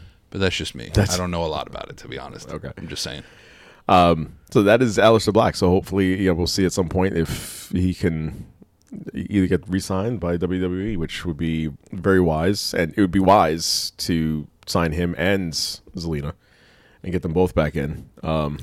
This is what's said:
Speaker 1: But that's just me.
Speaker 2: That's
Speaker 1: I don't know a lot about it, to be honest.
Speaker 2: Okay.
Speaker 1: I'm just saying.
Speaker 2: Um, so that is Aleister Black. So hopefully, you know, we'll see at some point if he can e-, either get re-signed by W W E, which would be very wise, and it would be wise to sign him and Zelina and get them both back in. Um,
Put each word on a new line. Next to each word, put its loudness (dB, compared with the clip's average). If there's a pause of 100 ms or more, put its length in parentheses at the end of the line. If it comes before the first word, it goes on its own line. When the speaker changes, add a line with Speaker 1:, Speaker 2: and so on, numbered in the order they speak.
(300)
Speaker 1:
But -6
that's 0
just -6
me. -14
Speaker 2:
That's 2
Speaker 1:
I 0
don't -4
know -2
a -4
lot -6
about -14
it, -18
to -20
be -12
honest. -16
Speaker 2:
Okay. -12
Speaker 1:
I'm -14
just -10
saying. -10 (640)
Speaker 2:
Um, 4 (180)
so 4
that 6
is 0
Aleister 6
Black. 4
So 2
hopefully, 2
you 2
know, 4
we'll -2
see 0
at 0
some -2
point 0
if -6
he 0
can -4 (680)
e-, -8
either 2
get 0
re-signed -4
by -2
W -2
W -2
E, -4
which -6
would -6
be -2 (200)
very 2
wise, 2
and 0
it 2
would 4
be 2
wise 4
to -2 (180)
sign 0
him -2
and 0
Zelina -6 (680)
and -8
get -2
them -4
both 2
back 0
in. -6 (140)
Um, -2